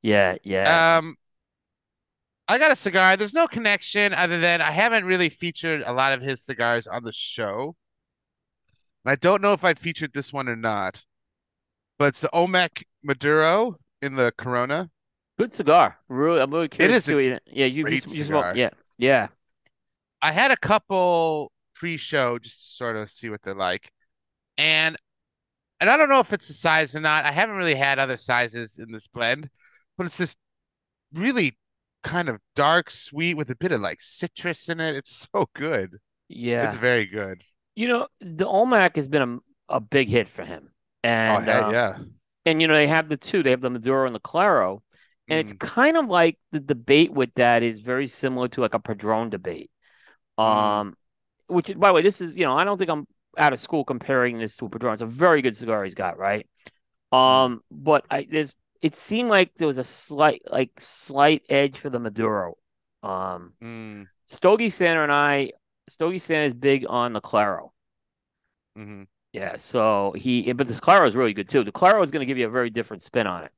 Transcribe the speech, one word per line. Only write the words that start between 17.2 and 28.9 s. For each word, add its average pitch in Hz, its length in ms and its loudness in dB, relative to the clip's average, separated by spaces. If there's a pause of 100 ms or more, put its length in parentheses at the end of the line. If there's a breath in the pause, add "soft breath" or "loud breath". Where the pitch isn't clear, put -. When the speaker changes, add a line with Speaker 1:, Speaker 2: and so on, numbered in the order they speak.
Speaker 1:
Yeah, 135 200 -2
you, 143 180 -2
you, - 20 -4
Speaker 2:
great 135 220 -4
Speaker 1:
you 147 160 -6
smoke. 147 220 0
Speaker 2:
cigar. 92 80 -6
Speaker 1:
Yeah, 120 140 0 (280)
yeah. 123 300 4 (960)
Speaker 2:
I 156 100 2
had 233 200 2
a 247 60 2
couple 175 920 0 (220)
pre-show 147 640 -4
just 117 220 -16
to - 160 -20
sort 117 200 -6
of 107 140 -8
see - 200 -14
what 104 120 -10
they're 98 140 -10
like. 95 360 -4 (680)
And, 156 400 0 (840)
and 185 100 2
I 269 80 6
don't 311 120 4
know 269 100 6
if 208 140 0
it's - 140 -8
the 147 60 -14
size 156 420 0
or 151 40 -6
not. 156 260 0
I 147 60 0
haven't 202 240 -2
really 175 200 0
had 139 220 0
other 131 200 -2
sizes 120 600 -4
in 110 140 -18